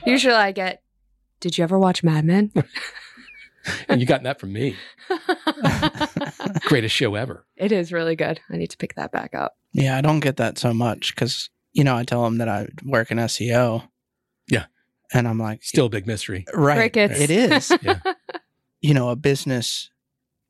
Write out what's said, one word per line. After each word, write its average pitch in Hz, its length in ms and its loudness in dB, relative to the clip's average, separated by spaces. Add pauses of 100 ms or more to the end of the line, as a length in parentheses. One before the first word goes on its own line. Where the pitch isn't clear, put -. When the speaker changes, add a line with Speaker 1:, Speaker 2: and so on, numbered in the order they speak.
Speaker 1:
Usually 254 260 4
I 202 180 4
get, 185 300 -6 (580)
"Did - 200 -4
you 175 40 4
ever 180 160 2
watch 185 240 2
Mad 156 220 4
Men?" 196 300 4
<laughs> 160 80 4 (1300)
Speaker 2:
And 135 120 4
you 123 60 0
got 131 160 4
that 131 160 -6
from 98 140 -8
me. 117 220 -4 (340)
Speaker 1:
<laughs> 294 1600 -2
Speaker 2:
Greatest 113 300 2
show 104 200 0
ever. 120 300 -8 (100)
Speaker 1:
It 196 160 -2
is 175 200 0
really 165 240 0
good. 160 240 -2 (100)
I 170 80 -8
need 170 140 -4
to - 60 -20
pick - 180 -8
that - 160 -8
back - 240 -6
up. 67 220 -6 (160)
Speaker 3:
Yeah, 135 240 2
I 135 40 0
don't 151 200 4
get 139 160 0
that 113 200 -2
so 120 160 0
much 113 420 -2
'cause, - 340 -4 (240)
you 151 100 4
know, 135 120 4
I 120 80 -2
tell 120 220 0
'em 113 140 0
that 113 100 -2
I 104 180 -4 (160)
work 131 280 0
in 113 80 -2
S 113 220 -2
E 117 140 -2
O. 120 280 2 (640)
Speaker 2:
Yeah. 117 180 0 (480)
Speaker 3:
And 120 140 2
I'm 113 120 -2
like, 110 240 -6
Speaker 2:
Still 135 240 2
a - 20 0
big 101 180 -6
mystery. 101 460 -6
Speaker 3:
Right. 160 400 2
Speaker 1:
Crickets. 208 260 2
Speaker 3:
It 143 100 2
is. 247 480 2
Speaker 2:
<laughs> - 40 0
Yeah. - 180 0 (840)
Speaker 3:
You 147 120 4
know, 123 160 2
a 123 80 0
business 139 720 -2 (600)